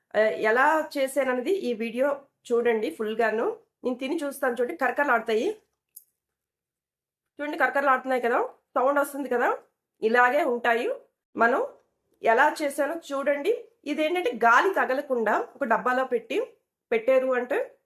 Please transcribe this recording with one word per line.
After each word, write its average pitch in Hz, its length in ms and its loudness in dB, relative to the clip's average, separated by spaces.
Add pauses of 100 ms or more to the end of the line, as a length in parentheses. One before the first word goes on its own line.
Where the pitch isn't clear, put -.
(160)
ఆ, 208 40 4
ఎలా 254 640 2 (140)
చేశాననేది 262 540 0
ఈ 302 220 -2
వీడియో 240 440 -2 (340)
చూడండి 233 380 0
ఫుల్గాను. 226 680 -2 (280)
నేను 247 120 -2
తిని 269 280 -4
చూస్తాను. 269 380 -2
చూడండి, 320 160 -4
కరకరలాడుతాయి. 247 800 0 (1900)
చూడండి, 302 160 -6
కరకరలాడుతున్నాయి 262 640 2
కదా, 254 240 0 (300)
సౌండ్ 277 240 2
వస్తుంది 277 300 -4
కదా, 262 260 0 (460)
ఇలాగే 247 420 4
ఉంటాయి. 240 460 0 (460)
మనం 254 300 2 (580)
ఎలా 269 400 4
చేశానో 285 320 -2 (160)
చూడండి. 285 460 -2 (280)
ఇదేంటంటే, 320 460 -2 (140)
గాలి 294 280 4
తగలకుండా 262 720 0 (100)
ఒక - 80 -6
డబ్బాలో 247 420 0
పెట్టి 254 360 -4 (500)
పెట్టారు 262 360 2
అంటే 254 440 -2 (140)